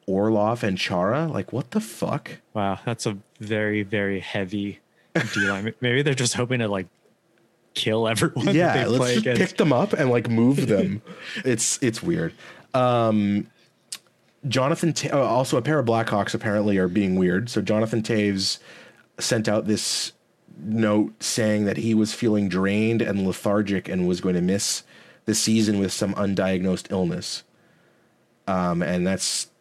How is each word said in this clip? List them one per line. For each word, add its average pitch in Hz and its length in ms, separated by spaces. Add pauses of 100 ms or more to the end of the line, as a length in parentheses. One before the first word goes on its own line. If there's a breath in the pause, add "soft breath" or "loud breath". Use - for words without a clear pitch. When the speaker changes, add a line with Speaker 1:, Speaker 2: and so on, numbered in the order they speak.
Speaker 1:
Orlov, 107 560
and 95 140
Chara. 104 500
Like, 98 260
what 120 180
the 214 100
fuck? - 500 (220)
Speaker 2:
Wow, 98 320
that's 117 200
a 104 120 (220)
very, 107 440
very 98 380
heavy 101 580 (340 soft breath)
D 117 340
line. 101 300
Speaker 1:
<laughs> - 40
Speaker 2:
Maybe 123 200
they're 147 140
just 120 180
hoping 123 260
to, 113 100
like, 95 180 (880)
kill 113 340
everyone 110 380
that 101 100
Speaker 1:
Yeah, 160 180
Speaker 2:
they - 120
Speaker 1:
let's 120 120
Speaker 2:
play 123 180
Speaker 1:
just 113 120
Speaker 2:
against. 120 140
Speaker 1:
pick - 160
them 156 160
up 147 200
and, 151 160
like, 120 200
move 120 380
Speaker 2:
<laughs> - 0
Speaker 1:
them. 101 340 (420 loud breath)
It's, 123 400
it's - 180
weird. 85 320 (400 loud breath)
Um, 113 720 (1000)
Jonathan 135 460
Ta-, - 180
uh, 147 140
also 127 320
a 120 40
pair 147 180
of 131 60
Blackhawks 113 480
apparently 104 440
are 92 100
being 92 280
weird. 92 340
So 110 120
Jonathan 110 400
Toews 104 580 (600 loud breath)
sent 113 300
out 107 180
this - 460 (460)
note 107 600
saying 107 440
that 98 120
he 113 160
was 107 220
feeling 104 340
drained 104 520
and 98 260
lethargic 98 600
and 90 180
was 90 140
going 92 140
to 87 60
miss 92 400 (440 loud breath)
the 107 100
season 110 420
with 98 140
some 98 240
undiagnosed 95 720
illness. 87 540 (1040 soft breath)
Um, 87 340
and 87 240
that's - 560